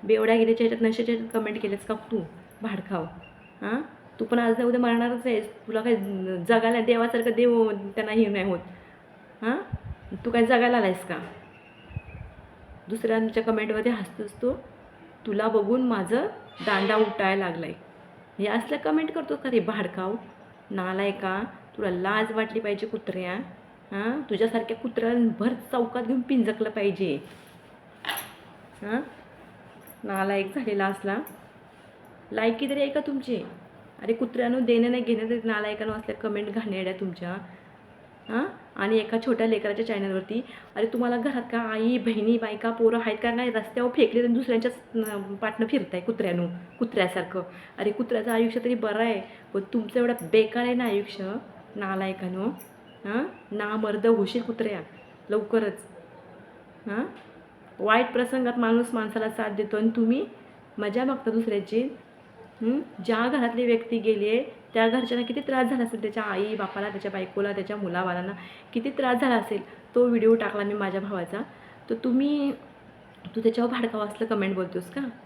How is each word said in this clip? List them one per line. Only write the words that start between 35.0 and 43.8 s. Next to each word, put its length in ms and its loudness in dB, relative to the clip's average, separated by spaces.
घेणं 280 0
तरी 140 0
नालायकानं 480 -2
असल्या 240 -6
कमेंट 320 -4
घाणेरड्या 440 -2
तुमच्या. 380 -6
हां? 160 0
आणि 220 2
एका 280 0
छोट्या 200 2
लेकराच्या 400 0
चॅनलवरती, 580 -2
अरे 100 2
तुम्हाला 300 0
घरात 260 -2
का 80 0
आई, 380 0
बहिणी, 400 2
बायका, 320 -2
पोरं 280 4
आहेत 240 0
का 80 2
नाही? 200 0
रस्त्यावर 400 -2